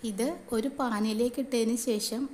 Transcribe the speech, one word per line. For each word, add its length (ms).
ഇത് 160
ഒരു 120
പാനിലേക്ക് 640
ഇട്ടതിന് 400
ശേഷം 380